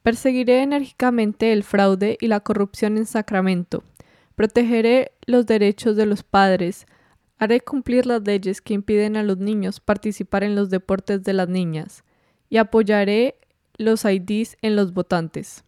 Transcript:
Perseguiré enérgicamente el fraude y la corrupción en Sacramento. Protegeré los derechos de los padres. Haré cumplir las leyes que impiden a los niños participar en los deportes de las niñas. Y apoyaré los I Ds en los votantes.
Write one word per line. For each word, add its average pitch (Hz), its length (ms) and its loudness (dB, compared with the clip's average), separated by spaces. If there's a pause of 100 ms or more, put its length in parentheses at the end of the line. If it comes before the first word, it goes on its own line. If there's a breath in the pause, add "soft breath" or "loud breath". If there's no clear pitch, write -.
Perseguiré 254 600 2
enérgicamente 247 880 0
el 208 100 0
fraude 196 560 2
y 233 80 -2
la 214 120 0
corrupción 208 580 -2
en 220 80 -2
Sacramento. 190 800 -4 (520 soft breath)
Protegeré 233 760 2 (140)
los 247 200 4
derechos 214 500 2
de 214 100 2
los 208 180 -2
padres. 190 600 0 (520 soft breath)
Haré 233 240 0
cumplir 247 460 -2
las 233 160 -2
leyes 202 380 -2
que - 120 -6
impiden 208 420 0
a 214 80 -2
los 196 140 0
niños 196 420 -4
participar 202 640 -4
en 208 120 -2
los 202 140 0
deportes 190 540 -4
de 196 100 -2
las 185 140 0
niñas. 175 560 -6 (460)
Y - 80 0
apoyaré 214 760 2 (420)
los 220 260 0
I 196 160 2
Ds 208 420 -4
en 214 140 0
los 196 180 0
votantes. 170 760 -6